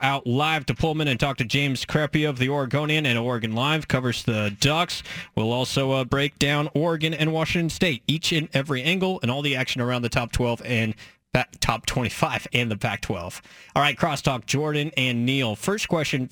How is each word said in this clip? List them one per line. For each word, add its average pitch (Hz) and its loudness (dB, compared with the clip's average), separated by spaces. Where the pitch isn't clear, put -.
out 139 0
live 147 2
to 135 -2
Pullman 156 0
and 123 0
talk 139 0
to 123 -2
James 139 0
Crepea 151 0
of 131 -4
the 131 0
Oregonian 147 0
and 120 2
Oregon 117 -2
Live, 143 0
covers 127 0
the 107 0
Ducks. 156 0
We'll 113 0
also, 131 0
uh, 135 0
break 139 0
down 147 2
Oregon 160 0
and 156 0
Washington 160 0
State, 156 0
each 156 0
and 160 0
every 135 0
angle 185 0
and 120 2
all 135 0
the 143 0
action 131 -2
around 123 0
the 117 -2
top 120 0
twelve 120 0
and 110 0
pa-, 127 2
top 113 0
twenty-five 123 0
and 120 2
the 107 0
Pac-twelve. 98 -4
All 139 2
right, 143 2
crosstalk, 139 0
Jordan 151 0
and 123 2
Neil. 127 2
First 208 -2
question 143 0